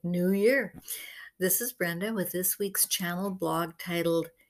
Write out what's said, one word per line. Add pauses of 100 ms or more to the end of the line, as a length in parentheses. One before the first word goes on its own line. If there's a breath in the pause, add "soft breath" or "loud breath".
new
year. (640 loud breath)
This
is
Brenda
with
this
week's
channel
blog
titled, (180)